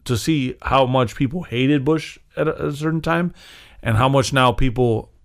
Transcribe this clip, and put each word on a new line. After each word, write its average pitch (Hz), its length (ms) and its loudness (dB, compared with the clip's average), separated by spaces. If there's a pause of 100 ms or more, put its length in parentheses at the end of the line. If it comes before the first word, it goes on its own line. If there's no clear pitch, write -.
to 123 120 -2
see 131 460 -2
how 135 240 4
much 127 300 0
people 160 260 -4
hated 135 420 0
Bush 156 340 -2 (180)
at 151 100 0
a, 151 220 -4
a 147 40 -6
certain 160 300 -4
time 170 320 -2 (480)
and 113 140 0
how 127 120 2
much 139 240 2
now 127 200 4
people 120 580 0 (140)